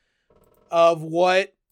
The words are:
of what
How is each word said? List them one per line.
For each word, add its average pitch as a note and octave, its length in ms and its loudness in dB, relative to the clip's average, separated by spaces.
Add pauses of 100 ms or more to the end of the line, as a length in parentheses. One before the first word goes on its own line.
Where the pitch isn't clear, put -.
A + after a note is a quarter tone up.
(680)
of E3+ 320 2
what F3+ 540 -2 (180)